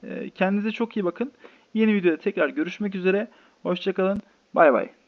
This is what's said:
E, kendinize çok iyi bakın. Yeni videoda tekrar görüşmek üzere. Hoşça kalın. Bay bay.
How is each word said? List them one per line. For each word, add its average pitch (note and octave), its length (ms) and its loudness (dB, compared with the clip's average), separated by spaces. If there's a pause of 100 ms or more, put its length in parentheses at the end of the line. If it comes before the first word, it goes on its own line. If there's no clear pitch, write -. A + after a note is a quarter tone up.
E, - 260 -10
kendinize G3+ 420 -2
çok A3 260 -6
iyi G3+ 80 -2
bakın. A#3 260 -4 (420)
Yeni A3 200 2
videoda F3 240 2
tekrar F3 320 -2
görüşmek F3+ 460 -4
üzere. F#3+ 320 0 (360)
Hoşça F3+ 300 -2
kalın. G3 280 0 (340)
Bay D#3 180 8
bay. - 340 -2